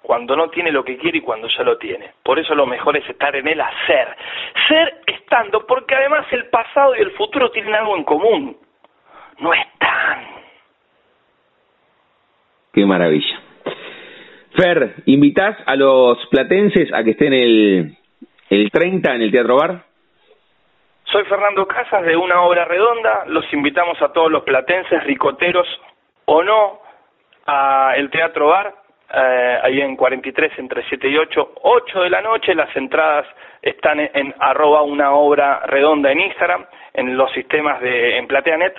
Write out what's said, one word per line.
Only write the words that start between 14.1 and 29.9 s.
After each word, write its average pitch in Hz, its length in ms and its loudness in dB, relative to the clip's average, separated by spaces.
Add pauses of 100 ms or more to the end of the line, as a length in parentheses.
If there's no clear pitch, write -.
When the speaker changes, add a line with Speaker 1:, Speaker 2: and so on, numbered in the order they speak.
Speaker 2:
Fer, 165 420 2 (100)
¿invitás 147 600 4
a 135 120 2
los 131 400 4 (100)
platenses 180 680 0
a 113 100 -2
que 113 80 2
estén 143 220 2
el, 107 640 2 (540)
el 104 200 2
treinta 170 460 0
en 117 60 -2
el 104 100 0
Teatro 120 240 2
Bar? 175 280 -2 (1300)
Speaker 1:
Soy 202 140 0
Fernando 196 420 0
Casas 202 380 -2
de 165 100 2
Una 180 260 2
Obra 175 220 4
Redonda. 220 640 0
Los 156 240 -2
invitamos 147 500 -2
a 143 120 0
todos 160 180 2
los 147 120 -2
platenses, 160 600 -2
ricoteros 143 640 0 (580)
o 151 160 4
no, 208 380 0 (680)
a 139 520 2
el 139 120 -4
Teatro 160 380 0
Bar, 190 260 2 (400)
eh, 127 480 2
ahí 131 200 0
en 135 160 -6